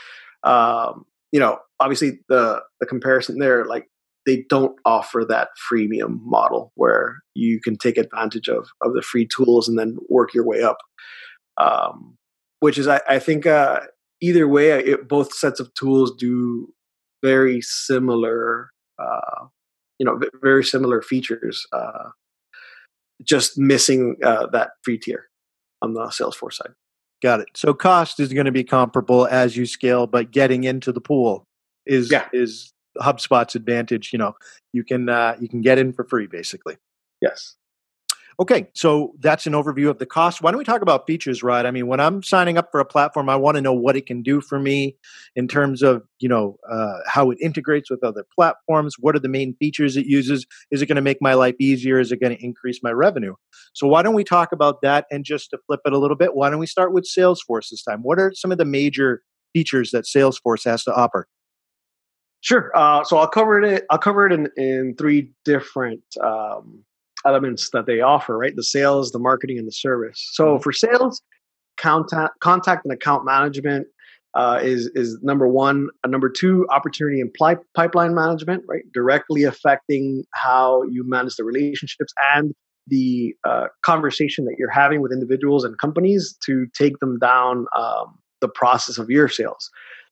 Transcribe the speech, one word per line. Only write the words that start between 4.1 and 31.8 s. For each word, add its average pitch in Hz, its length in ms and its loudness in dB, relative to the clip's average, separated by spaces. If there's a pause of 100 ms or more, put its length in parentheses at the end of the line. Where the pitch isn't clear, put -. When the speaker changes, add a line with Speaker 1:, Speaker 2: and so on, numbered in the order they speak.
Speaker 1:
they 131 220 2
don't 131 360 2
offer 113 440 0
that 113 220 0 (200)
freemium 110 540 -2
model 110 500 0
where - 440 2 (160)
you 113 260 -2
can 110 180 -4
take 120 180 -2
advantage 113 520 -4
of, 117 200 -4 (120)
of 123 140 -2
the 120 80 -4
free 117 240 -2
tools 120 420 2
and 113 100 -2
then 113 180 -4 (120)
work 123 260 2
your 117 100 2
way 110 180 -2
up. 110 160 0 (800)
Um, - 580 -2 (420)
which 147 180 2
is, 143 120 -2
I, 139 200 4
I 135 120 2
think, 156 260 0
uh, 147 360 2 (380)
either 170 280 4
way, 143 220 6
it, 135 380 0
both 143 240 0
sets - 280 -4
of 127 140 -12
tools 135 420 2
do 123 560 -4 (500)
very 131 380 2
similar, 117 1080 -2 (280)
uh, - 480 -8 (520)
you 127 80 0
know, 120 100 0
v-, 127 120 -4 (140)
very 135 220 4
similar 123 380 0
features, 117 720 -6
uh, - 380 -8 (1120)
just 127 360 0
missing, 131 640 2
uh, 113 240 2
that - 220 -2 (120)
free 117 160 -4
tier - 300 -10 (540)
on 113 100 -4
the 113 140 -8
Salesforce - 480 -8
side. - 180 -16 (500)
Speaker 2:
Got 120 180 2
it. - 140 -12
So - 180 0
cost 175 480 2
is 135 120 -4
gonna 139 200 0
be 127 120 -2
comparable 123 640 2
as 123 300 0
you 123 100 -2
scale, 123 400 0
but 117 260 -2
getting 131 320 2
into 131 280 -4
the 120 80 -6
pool 120 440 -2 (420)